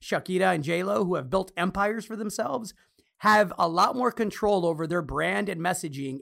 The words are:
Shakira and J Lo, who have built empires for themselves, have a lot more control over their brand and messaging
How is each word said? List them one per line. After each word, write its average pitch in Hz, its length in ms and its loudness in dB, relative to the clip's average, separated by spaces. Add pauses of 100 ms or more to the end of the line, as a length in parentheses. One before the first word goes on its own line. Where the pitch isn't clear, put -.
Shakira 185 520 0
and 151 100 -2
J 170 180 -2
Lo, 202 220 0
who 175 100 0
have 131 160 -4
built 190 260 -2
empires 202 480 -2
for 226 120 -10
themselves, 208 580 -6 (440)
have 214 400 4
a 180 100 2
lot 180 280 2
more 247 140 2
control 208 560 2
over 165 200 0
their 175 140 0
brand 170 480 -2
and 175 120 -4
messaging 139 600 -4